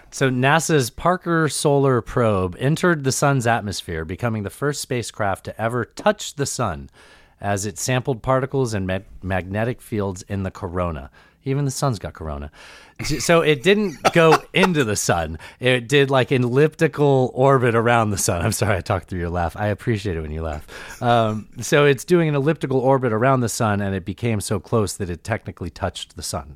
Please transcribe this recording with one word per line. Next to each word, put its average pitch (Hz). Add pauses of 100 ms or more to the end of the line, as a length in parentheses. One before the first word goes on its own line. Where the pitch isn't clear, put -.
(120)
So 135
nasa's 135
Parker 170
Solar 139
Probe 98
entered 156
the 135
sun's 139
atmosphere, 98
becoming 107
the 98
first 143
spacecraft 107
to -
ever 117
touch -
the 139
sun 80 (520)
as 101
it 101
sampled 127
particles 131
and 95
ma-, 92 (240)
magnetic 95
fields 98
in 98
the 95
corona. 85 (340)
Even 139
the 135
sun's 127
got -
corona. 73 (520)
J-, 147
so 170
it 147
didn't 202 (160)
go 165 (100)
<laughs> -
into 170
the 107
sun. 82 (200)
It 123
did, 139
like, 127
an 127
elliptical 139
orbit 123
around 117
the 95
sun. 87
I'm 107
sorry, 101
I 85
talked -
through 92
your 87
laugh. 85
I 104
appreciate 104
it 82
when 76
you 80
laugh. -
Um, 113 (140)
so 147
it's 139
doing 170
an 147
elliptical 139
orbit 131
around 131
the 113
sun, 104
and 98
it 92
became 107
so 101
close 107
that 90
it 85
technically 95
touched -
the 87
sun. 71